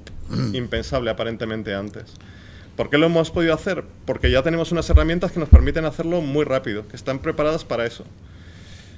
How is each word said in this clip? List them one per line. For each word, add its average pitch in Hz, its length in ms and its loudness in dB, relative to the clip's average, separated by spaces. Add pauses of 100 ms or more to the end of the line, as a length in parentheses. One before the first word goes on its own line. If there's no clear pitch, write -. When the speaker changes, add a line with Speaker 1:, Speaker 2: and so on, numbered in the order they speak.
(300)
Speaker 1:
Mm. 113 240 -2
Speaker 2:
impensable 117 560 -2
aparentemente 110 640 -4
antes. 104 300 -8 (720)
¿Por 113 160 -4
qué 147 80 6
lo 165 80 6
hemos 165 240 2
podido 165 240 2
hacer? 165 280 -4 (220)
Porque 127 240 0
ya 131 140 4
tenemos 165 280 0
unas 165 200 0
herramientas 170 400 4
que 175 80 -4
nos 151 100 -4
permiten 156 360 8
hacerlo 165 360 -2
muy 147 240 0
rápido, 120 420 -2
que - 80 -16
están 131 220 -4
preparadas 156 480 -2
para 117 220 -2
eso. - 160 -10 (960)